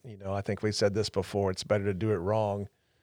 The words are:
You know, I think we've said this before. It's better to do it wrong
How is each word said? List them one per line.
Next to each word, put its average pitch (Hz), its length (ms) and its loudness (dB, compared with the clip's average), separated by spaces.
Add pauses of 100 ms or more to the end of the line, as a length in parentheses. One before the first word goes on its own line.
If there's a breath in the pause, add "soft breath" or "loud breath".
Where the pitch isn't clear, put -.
You 107 140 -14
know, 98 140 -4
I 98 80 0
think 98 220 -4
we've 107 120 0
said 101 200 4
this 107 160 2
before. 98 400 0
It's - 140 -6
better 104 200 2
to 101 100 0
do 107 180 0
it 101 40 2
wrong 101 520 0 (340)